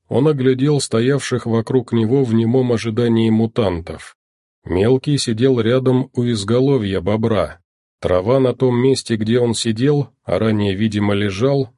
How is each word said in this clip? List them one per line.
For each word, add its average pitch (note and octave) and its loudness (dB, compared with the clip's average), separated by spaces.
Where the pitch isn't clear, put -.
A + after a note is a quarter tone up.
он C3+ 2
оглядел C3+ 0
стоявших B2+ -2
вокруг A2+ -2
него A#2 2
в A#2 0
немом A#2+ 2
ожидании A2+ 0
мутантов. G2+ -2
Мелкий B2+ 0
сидел A#2+ 0
рядом B2+ 0
у A#2+ -2
изголовья A2+ 0
бобра. G#2 -2
Трава F#2 0
на B2+ 2
том B2 0
месте, B2 0
где A2 0
он A#2+ 0
сидел, C3 -2
а F#2 -2
ранее, G#2 0
видимо, G#2 0
лежал, G#2 -2